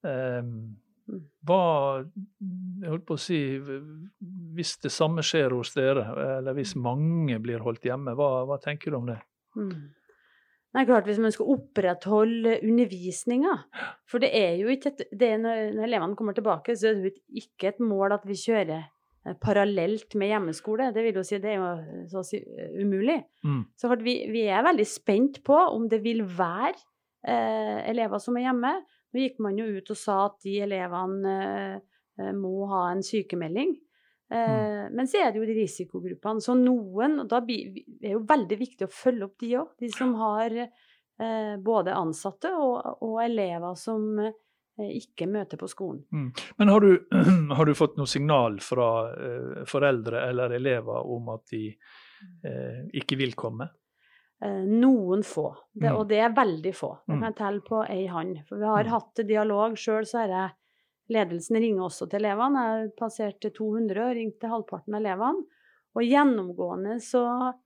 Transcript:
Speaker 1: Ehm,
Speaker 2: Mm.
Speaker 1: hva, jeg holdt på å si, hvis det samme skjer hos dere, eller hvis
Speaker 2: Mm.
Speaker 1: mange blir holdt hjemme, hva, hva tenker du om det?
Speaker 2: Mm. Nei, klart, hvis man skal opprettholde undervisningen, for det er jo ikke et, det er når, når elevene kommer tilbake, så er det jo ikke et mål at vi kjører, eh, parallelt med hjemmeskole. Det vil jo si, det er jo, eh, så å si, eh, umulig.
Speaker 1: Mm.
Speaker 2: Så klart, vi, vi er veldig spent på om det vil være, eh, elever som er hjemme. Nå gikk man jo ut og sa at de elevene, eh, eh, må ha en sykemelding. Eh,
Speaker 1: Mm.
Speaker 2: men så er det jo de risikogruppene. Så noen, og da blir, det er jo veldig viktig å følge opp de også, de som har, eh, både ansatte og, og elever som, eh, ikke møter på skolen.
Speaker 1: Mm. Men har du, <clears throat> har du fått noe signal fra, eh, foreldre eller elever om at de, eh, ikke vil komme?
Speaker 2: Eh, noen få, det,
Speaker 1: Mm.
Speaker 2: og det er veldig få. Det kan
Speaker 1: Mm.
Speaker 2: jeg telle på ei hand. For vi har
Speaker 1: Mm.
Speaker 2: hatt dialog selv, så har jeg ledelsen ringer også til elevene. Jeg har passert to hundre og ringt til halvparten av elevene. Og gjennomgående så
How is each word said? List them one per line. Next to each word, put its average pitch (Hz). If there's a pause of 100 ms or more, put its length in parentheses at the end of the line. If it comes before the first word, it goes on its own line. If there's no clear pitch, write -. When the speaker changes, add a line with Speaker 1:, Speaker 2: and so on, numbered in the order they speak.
Speaker 1:
Ehm, 120 (320)
Speaker 2:
Mm. 202 (240)
Speaker 1:
hva, 151 (720)
jeg 180
holdt 165
på 165
å 143
si, 139 (960)
hvis 170
det 131
samme 165
skjer 147
hos 123
dere, 135
eller 131
hvis 160
Speaker 2:
Mm. 127
Speaker 1:
mange 147
blir 117
holdt 117
hjemme, 127
hva, 131
hva 139
tenker 147
du 151
om 120
det? 113 (360)
Speaker 2:
Mm. 175 (840)
Nei, 262
klart, 226
hvis 208
man 220
skal -
opprettholde 220
undervisningen, 233 (480)
for 240
det -
er 180
jo 208
ikke 269
et, 285 (160)
det 220 (100)
er 214
når, 220
når 214
elevene 202
kommer 208
tilbake, 202
så 208
er 220
det 190
jo -
ikke -
et 202
mål 202
at 202
vi 196
kjører, 175 (420)
eh, 180
parallelt 202
med 202
hjemmeskole. 214
Det 220
vil 226
jo 190
si, 202
det 202
er 208
jo, 190
eh, 175
så 190
å 180
si, 208
eh, -
umulig. 202 (220)
Speaker 1:
Mm. 139 (100)
Speaker 2:
Så -
klart, 240
vi, 247
vi 220
er 196
veldig 254
spent 240
på - (220)
om 226
det 220
vil 226
være, 185 (500)
eh, 220
elever 220
som 240
er 240
hjemme. 262 (320)
Nå 247
gikk 262
man 202
jo 226
ut 196
og 208
sa 196
at 202
de 196
elevene, 190
eh, 196 (380)
eh, 196
må 196
ha 185
en 190
sykemelding. 190 (540)
Eh, 220
Speaker 1:
Mm. -
Speaker 2:
men 254
så 415
er 269
det 214
jo 220
de 226
risikogruppene. 185
Så 247
noen, 247
og 240
da 240
blir, 226
det -
er 196
jo 220
veldig 208
viktig 247
å 185
følge 247
opp 196
de 233
også, 294
de 240
som 254
har, 220 (720)
eh, 220
både 190
ansatte 180
og, 285
og 220
elever 185
som, 214
eh, 214 (460)
ikke 202
møter 202
på 190
skolen. 165
Speaker 1:
Mm. 135 (260)
Men 208
har 208
du, 190
<clears throat> 165
har 156
du 147
fått 151
noe 143
signal 135
fra, 117
eh, 127
foreldre 127
eller 123
elever 120
om 120
at 113
de, 107 (680)
eh, 127
ikke 135
vil 131
komme? 113 (760)
Speaker 2:
Eh, 196
noen 214
få, - (240)
det, 220
Speaker 1:
Mm. 220
Speaker 2:
og 214
det 208
er 226
veldig 190
få. -
Det 165
kan 147
Speaker 1:
Mm. 220
Speaker 2:
jeg 220
telle 202
på 220
ei 190
hand. 175 (100)
For 202
vi 208
har 214
Speaker 1:
Mm. 220
Speaker 2:
hatt 226 (120)
dialog 214
selv, 220
så 233
har 220
jeg 185 (600)
ledelsen 190
ringer 214
også 175
til 202
elevene. 220
Jeg 220
har 220
passert 214 (140)
to 220 (100)
hundre 214 (120)
og 247
ringt 220
til 226
halvparten 214
av 214
elevene. 226 (500)
Og 233
gjennomgående 202
så 247 (140)